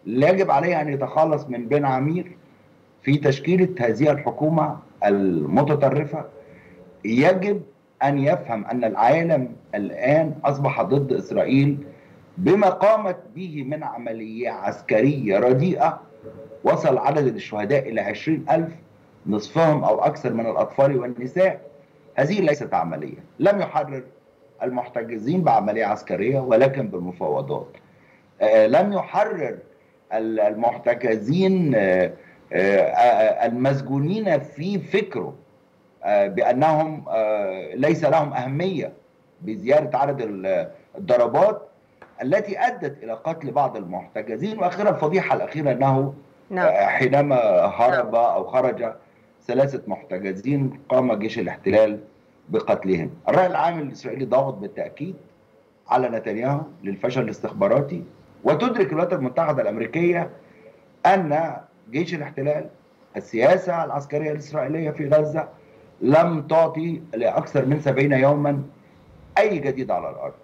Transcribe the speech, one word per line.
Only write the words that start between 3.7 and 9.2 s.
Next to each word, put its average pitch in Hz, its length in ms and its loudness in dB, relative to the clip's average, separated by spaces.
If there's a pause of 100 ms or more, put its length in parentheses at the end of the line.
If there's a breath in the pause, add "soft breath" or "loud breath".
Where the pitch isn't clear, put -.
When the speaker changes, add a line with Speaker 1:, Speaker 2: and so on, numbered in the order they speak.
Speaker 1:
هذه 120 320 2
الحكومة 151 680 0 (280)
المتطرفة. 139 1200 2 (800 loud breath)
يجب 180 560 2 (420)
أن 143 160 2
يفهم 120 460 -2
أن 123 180 -4
العالم 131 680 2 (260)